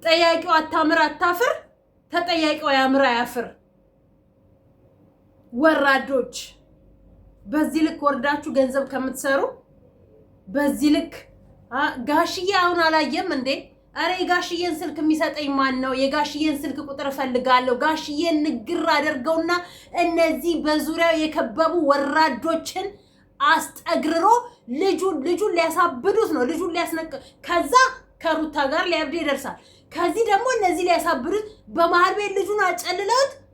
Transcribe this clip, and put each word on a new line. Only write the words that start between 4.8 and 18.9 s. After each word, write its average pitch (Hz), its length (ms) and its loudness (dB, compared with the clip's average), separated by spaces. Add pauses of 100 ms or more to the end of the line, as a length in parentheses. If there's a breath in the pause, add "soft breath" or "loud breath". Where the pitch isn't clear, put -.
ወራዶች 269 840 2 (1120)
በዚህ 294 360 0
ልክ 320 200 -4
ወርዳችሁ 285 500 -2
ገንዘብ 262 340 0
ከምትሰሩ - 540 -2 (1080)
በዚህ 269 420 0
ልክ 330 220 0 (580)
አ-፣ 285 220 -2 (100)
ጋሽዬ 330 520 0
አሁን 359 260 2
አላየም 320 500 0
እንዴ? 269 180 -2 (480)
አረ 311 180 -2
የጋሽዬን 349 640 -2
ስልክ 320 220 -8
የሚሰጠኝ 302 520 0
ማን 269 260 0
ነው? 262 180 -2
የጋሽዬን 285 600 0
ስልክ - 280 -6
ቁጥር 277 220 -8
እፈልጋለሁ። 254 680 0
ጋሽዬን 311 640 0
ንግር 302 480 -4
አደርገውና 311 640 0 (440 loud breath)